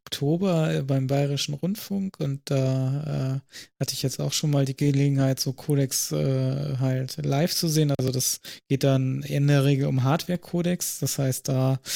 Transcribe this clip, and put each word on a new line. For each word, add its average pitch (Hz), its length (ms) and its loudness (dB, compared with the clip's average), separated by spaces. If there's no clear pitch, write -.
Oktober, 160 600 2
äh, 156 100 0
beim 135 240 0
Bayerischen 139 460 0
Rundfunk 190 640 -4
und 139 240 -4
da, 135 1040 0
äh, - 100 -20
hatte - 140 -4
ich - 100 -4
jetzt 135 160 -4
auch 143 140 -2
schon 151 180 0
mal 139 140 4
die 131 100 -4
Gelegenheit, 139 640 2
so 135 140 -2
Codex, - 580 -2
äh, 139 680 0
halt 131 360 -2
live 143 300 0
zu 170 140 0
sehen. 151 280 2
Also 131 140 0
das - 300 -2
geht 139 160 0
dann 135 400 2
in 143 240 0
der 143 160 6
Regel 139 240 2
um 135 160 2
Hardware-Codex. 175 960 -2
Das - 180 -2
heißt, 135 300 -2
da, 131 320 2